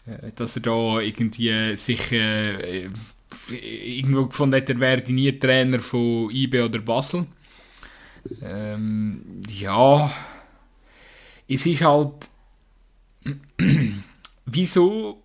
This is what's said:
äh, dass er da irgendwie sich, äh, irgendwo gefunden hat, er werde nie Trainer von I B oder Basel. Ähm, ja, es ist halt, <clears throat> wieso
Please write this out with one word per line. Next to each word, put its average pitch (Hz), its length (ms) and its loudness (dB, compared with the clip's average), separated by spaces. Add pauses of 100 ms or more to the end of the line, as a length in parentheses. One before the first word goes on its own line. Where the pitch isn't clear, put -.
äh, 113 300 -14
dass 117 200 -6
er 113 60 -6
da 113 380 0
irgendwie 110 760 -2
sich, - 360 -4
äh, 104 800 -2 (600)
irgendwo 120 760 -2
gefunden 135 300 2
hat, 135 120 0
er 123 120 -2
werde 131 320 2
nie 135 260 2
Trainer 127 420 2
von 117 500 0
I 131 160 -2
B 127 140 2
oder 117 200 -2
Basel. 131 440 -2 (1200)
Ähm, 107 1040 -6
ja, 123 640 4 (1400)
es 135 160 0
ist 165 180 2
halt, 147 460 2 (960)
<clears throat> 143 100 -6 (1120)
wieso 185 800 2